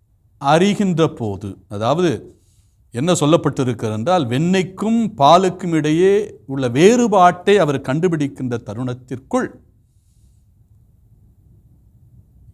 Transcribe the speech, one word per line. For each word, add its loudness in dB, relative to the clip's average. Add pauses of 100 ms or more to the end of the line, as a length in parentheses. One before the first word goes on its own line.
(420)
அறிகின்ற 2
போது, -8 (120)
அதாவது -4 (520)
என்ன -2
சொல்லப்பட்டிருக்கிறது 0
என்றால், -2
வெண்ணெய்க்கும் -2
பாலுக்கும் 2
இடையே 0 (120)
உள்ள -4
வேறுபாட்டை 4
அவர் 0
கண்டுபிடிக்கின்ற -4
தருணத்திற்குள் -8 (3000)